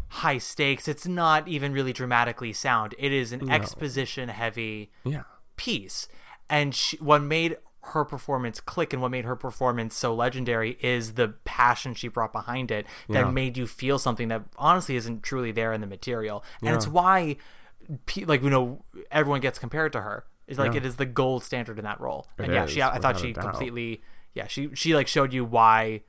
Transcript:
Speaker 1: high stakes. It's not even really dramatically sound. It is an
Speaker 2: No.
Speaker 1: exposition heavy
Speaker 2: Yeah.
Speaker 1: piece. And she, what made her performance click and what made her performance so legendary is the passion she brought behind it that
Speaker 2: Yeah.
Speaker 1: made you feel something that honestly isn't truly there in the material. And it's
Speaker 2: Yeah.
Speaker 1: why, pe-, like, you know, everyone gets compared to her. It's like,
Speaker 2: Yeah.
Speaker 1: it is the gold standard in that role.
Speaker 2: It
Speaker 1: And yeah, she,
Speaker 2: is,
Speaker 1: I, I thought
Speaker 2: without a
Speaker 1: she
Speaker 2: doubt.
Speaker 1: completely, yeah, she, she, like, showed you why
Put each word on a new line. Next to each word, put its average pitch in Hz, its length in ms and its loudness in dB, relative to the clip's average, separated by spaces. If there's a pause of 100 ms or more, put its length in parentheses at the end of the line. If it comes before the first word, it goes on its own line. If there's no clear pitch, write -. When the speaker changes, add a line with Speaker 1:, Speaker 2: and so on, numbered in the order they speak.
Speaker 1:
high 143 300 0
stakes. 139 500 -2
It's 147 180 -4
not 165 400 4
even 143 260 -2
really 135 200 0
dramatically 120 600 0
sound. 110 460 0
It 139 140 0
is 127 200 0
an 135 140 -6
Speaker 2:
No. 135 80 0
Speaker 1:
exposition 131 760 -2
heavy 110 600 -6 (140)
Speaker 2:
Yeah. 139 180 -4 (340)
Speaker 1:
piece. 135 520 -6 (420)
And 147 240 2
she, - 220 -2
what 147 260 6
made 160 360 0 (280)
her 151 180 0
performance 127 560 -4
click - 320 -4
and 131 100 -2
what 123 80 0
made 127 140 -4
her 123 100 -4
performance 120 640 -2
so 117 180 0
legendary 120 640 0
is 120 340 0
the 120 120 4 (180)
passion 123 500 2
she - 120 -8
brought 113 260 -2
behind 120 380 -4
it 104 160 -2 (220)
that 107 160 4
Speaker 2:
Yeah. - 80 2
Speaker 1:
made 131 240 0
you 135 100 -2
feel 135 320 0
something 120 300 0
that 113 160 -2 (120)
honestly 151 380 4
isn't 117 300 -4
truly 127 260 -2
there 113 220 0
in 107 80 -2
the 107 80 -6
material. 107 560 -4 (180)
And 156 140 4
it's 110 100 0
Speaker 2:
Yeah. 147 60 -4
Speaker 1:
why, 175 440 6 (720)
pe-, 196 180 -4
like, 151 200 4
you 139 60 4
know, 127 340 2 (260)
everyone 143 300 2
gets 127 180 0
compared 151 360 -2
to 117 80 -2
her. 104 220 -8 (220)
It's 135 140 -2
like, 120 140 4
Speaker 2:
Yeah. 147 40 2
Speaker 1:
it 131 80 0
is 123 80 -4
the 135 120 0
gold 127 360 2
standard 117 340 -6
in 107 80 -8
that 104 160 -6
role. - 280 -6 (100)
Speaker 2:
It - 60 -4
Speaker 1:
And 175 100 0
yeah, 185 120 2
she, 139 120 -2
Speaker 2:
is, 135 60 4
Speaker 1:
I, 131 40 6
I - 40 0
thought 127 60 -2
Speaker 2:
without 120 180 2
a - 20 -2
Speaker 1:
she 120 140 -4
Speaker 2:
doubt. 95 140 -6
Speaker 1:
completely, 117 560 -6 (300)
yeah, 104 140 -8
she, 143 300 -6
she, 160 180 4
like, 143 140 4
showed 135 240 2
you 127 120 0
why 113 640 6